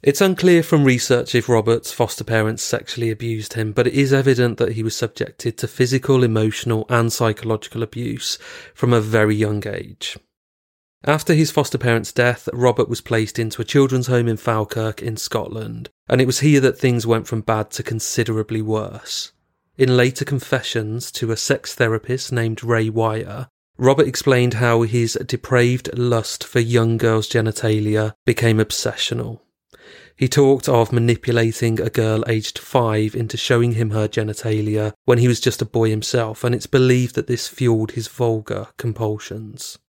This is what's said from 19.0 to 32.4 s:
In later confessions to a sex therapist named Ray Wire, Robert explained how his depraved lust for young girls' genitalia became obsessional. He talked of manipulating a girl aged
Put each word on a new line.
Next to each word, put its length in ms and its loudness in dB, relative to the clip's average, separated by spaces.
In 180 2
later 300 0
confessions 880 -6
to 180 -6
a 80 -2
sex 360 -8
therapist 560 -4
named 320 -4
Ray 280 0
Wire, 580 -4
Robert 280 4
explained 480 2
how 280 2
his 440 0
depraved 720 0
lust 460 -2
for 160 -2
young 380 2
girls' 300 2
genitalia 840 0
became 320 4
obsessional. 840 -4
He 120 0
talked 400 4
of 240 4
manipulating 880 0
a 100 -2
girl 380 0
aged 280 -4